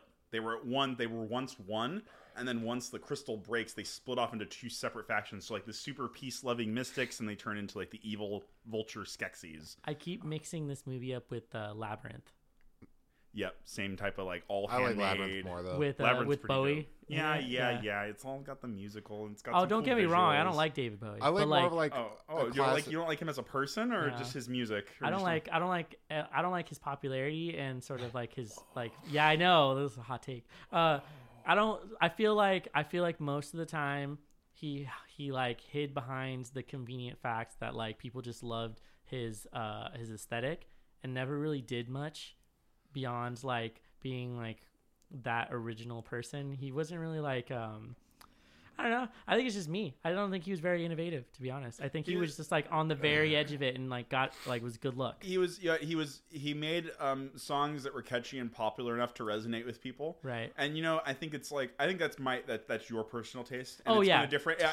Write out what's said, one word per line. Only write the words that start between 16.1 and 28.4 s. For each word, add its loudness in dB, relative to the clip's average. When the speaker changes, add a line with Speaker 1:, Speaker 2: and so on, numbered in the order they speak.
Speaker 2:
with 2
Speaker 1:
pretty 0
Speaker 2:
Bowie 2
Speaker 1:
dope. -8
Yeah, 0
Speaker 2:
in 0
it? -4
Speaker 1:
yeah, 2
Speaker 2:
Yeah. 0
Speaker 1:
yeah. 0
It's -8
all -6
got -12
the -10
musical, -8
and -10
it's -18
got -6
Speaker 2:
Oh, 8
Speaker 1:
some 4
Speaker 2:
don't 4
Speaker 1:
cool 0
Speaker 2:
get 4
me 6
wrong. 8
I 6
don't 2
Speaker 1:
visuals. 2
Speaker 2:
like 4
David -2
Bowie. -8
Speaker 3:
I 6
like 6
Speaker 2:
but, 4
Speaker 3:
more 8
Speaker 2:
like, 6
Speaker 3:
of, 2
like, 2
Speaker 1:
Oh, 0
Speaker 3:
a 0
Speaker 1:
oh, -6
you -2
don't 0
like, 6
Speaker 3:
classic 2
Speaker 1:
you 0
don't 0
like 0
him -2
as -2
a -4
person, 0
or 2
Speaker 2:
No. -4
Speaker 1:
just -4
his -6
music, 0
or -2
Speaker 2:
I 4
don't 2
Speaker 1:
just 2
Speaker 2:
like, 2
I 4
don't 2
like, -2
I 0
don't 2
like -2
his -12
popularity -2
and -4
sort -6
of, -6
like, -4
his, -8